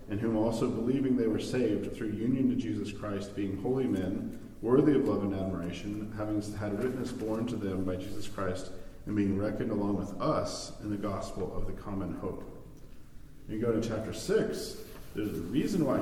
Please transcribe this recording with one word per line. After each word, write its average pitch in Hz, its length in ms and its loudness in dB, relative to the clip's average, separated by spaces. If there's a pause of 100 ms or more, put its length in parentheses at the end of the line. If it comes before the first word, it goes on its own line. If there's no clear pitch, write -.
in 104 100 -2
whom 113 180 2
also 113 320 2
believing 127 480 4
they 117 100 4
were 104 120 4
saved 107 560 2
through 110 160 -2
union 123 380 4
to 113 60 2
Jesus 104 360 -2
Christ, 101 440 -4
being 95 260 -2
holy 131 240 2
men, - 540 0 (220)
worthy 135 340 8
of 123 120 6
love 101 160 2
and 95 100 0
admiration, 95 840 -2
having 104 240 0 (120)
had 101 280 -2
witness 123 300 -2
borne 110 360 -2
to 113 100 -4
them 95 260 -2
by 92 140 0
Jesus - 300 -2
Christ, 92 440 -2 (340)
and 101 100 -2
being 98 220 4
reckoned 104 340 0
along 101 260 2
with - 240 -4
us - 500 0 (100)
in 104 80 -4
the 104 80 0
gospel 98 600 -4
of 92 100 4
the 95 60 -2
common 95 480 -4
hope." 92 220 -4 (1040)
You 107 100 -4
go 117 140 4
to - 120 2
chapter 110 280 -4
six, - 640 0 (360)
there's - 240 -2
a - 40 -4
reason 156 440 2
why 117 160 2